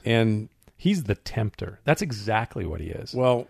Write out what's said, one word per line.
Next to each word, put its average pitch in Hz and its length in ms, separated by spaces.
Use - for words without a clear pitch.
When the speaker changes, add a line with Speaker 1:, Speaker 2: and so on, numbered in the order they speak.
Speaker 1:
And 110 440
Speaker 2:
He's 185 260
the 101 100
tempter. - 720
That's 151 180
exactly 110 640
what 80 160
he 80 60
is. - 260
Speaker 1:
Well, 123 360